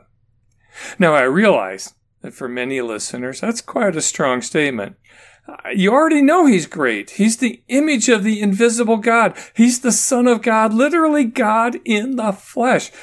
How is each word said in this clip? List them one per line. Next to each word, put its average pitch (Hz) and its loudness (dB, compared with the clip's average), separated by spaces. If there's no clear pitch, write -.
Now, 160 4
I 135 4
realize 131 0
that 127 -16
for 135 -12
many 123 -6
listeners, 123 -10
that's 226 -6
quite 202 -4
a 151 -6
strong 127 -2
statement. 131 -4
You 196 2
already 302 4
know 320 6
he's 214 4
great. 117 -2
He's 220 0
the 240 -4
image 269 0
of 214 2
the 214 -2
invisible 226 0
God. 226 0
He's 240 2
the 240 0
Son 240 0
of 220 2
God, 220 2
literally 294 2
God 226 -2
in 233 -2
the 220 -2
flesh. 233 -2